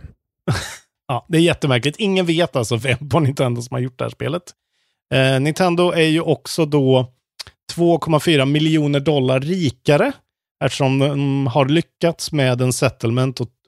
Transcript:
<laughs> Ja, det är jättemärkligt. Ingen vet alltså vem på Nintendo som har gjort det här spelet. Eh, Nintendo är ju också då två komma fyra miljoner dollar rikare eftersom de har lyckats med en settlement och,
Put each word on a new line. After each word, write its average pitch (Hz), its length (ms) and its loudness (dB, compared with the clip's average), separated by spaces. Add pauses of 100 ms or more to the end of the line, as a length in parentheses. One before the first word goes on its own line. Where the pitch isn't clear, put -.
<laughs> - 40 -20 (960)
Ja, 120 220 -6
det 160 80 0
är 160 40 4
jättemärkligt. 147 580 0
Ingen 190 260 0
vet 165 300 0
alltså 123 220 -2
vem 135 320 -4
på 165 100 2
Nintendo 131 420 0
som 120 140 -14
har 127 60 -4
gjort 127 180 -8
det 123 60 -6
här 113 40 -6
spelet. 131 340 -8 (720)
Eh, 135 260 2
Nintendo 175 520 0
är 160 160 2
ju 156 140 2
också 160 440 -2
då 131 480 2 (600)
två 170 260 2
komma 156 200 0
fyra 143 260 2
miljoner 147 540 0
dollar 135 400 0
rikare 160 720 0 (520)
eftersom 135 360 0
de 139 480 0
har 135 180 2
lyckats 165 680 -2
med 127 300 0
en 127 120 0
settlement 127 640 -2
och, 117 80 -8 (200)